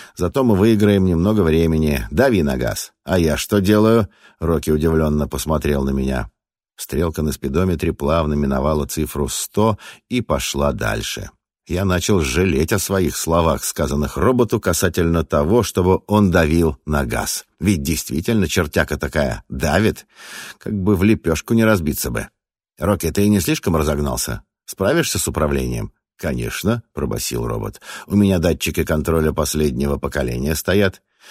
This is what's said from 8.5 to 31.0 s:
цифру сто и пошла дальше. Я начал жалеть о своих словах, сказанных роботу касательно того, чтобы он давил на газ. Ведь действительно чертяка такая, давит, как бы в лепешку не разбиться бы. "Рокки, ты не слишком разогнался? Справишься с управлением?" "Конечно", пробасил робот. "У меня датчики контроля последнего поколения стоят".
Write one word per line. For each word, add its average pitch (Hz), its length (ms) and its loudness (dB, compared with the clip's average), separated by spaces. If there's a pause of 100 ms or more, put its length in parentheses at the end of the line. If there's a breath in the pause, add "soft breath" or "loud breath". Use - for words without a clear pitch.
цифру 73 440 -4
сто - 480 -2 (320 loud breath)
и 123 120 -2
пошла 71 520 -2
дальше. 53 580 -6 (340)
Я 90 200 -2
начал 92 340 2
жалеть 87 540 0
о 98 60 2
своих 95 360 0
словах, 82 480 0
сказанных 71 540 -2
роботу 117 420 2
касательно 85 640 0
того, 82 400 2
чтобы 92 440 2
он 104 220 4
давил 82 560 2
на 73 200 -2
газ. - 400 -6 (120)
Ведь 87 260 0
действительно 87 680 -2
чертяка 76 480 -2
такая, 69 500 -4
давит, 78 580 0 (520 loud breath)
как - 160 -8
бы 98 240 2
в 90 60 0
лепешку 101 500 0
не 113 100 2
разбиться 78 480 0
бы. 57 160 -6 (500)
"Рокки, 82 340 -2
ты 101 180 2
не 104 100 4
слишком 90 380 0
разогнался? 71 680 -2 (220)
Справишься 123 540 -2
с - 80 -4
управлением?" 65 680 -2 (240)
"Конечно", 78 680 -4 (100)
пробасил 58 540 -6
робот. 53 320 -8 (280 loud breath)
"У 90 80 -4
меня 98 240 4
датчики 82 440 0
контроля 78 480 0
последнего 71 680 0
поколения 69 580 -4
стоят". 95 460 0 (300 loud breath)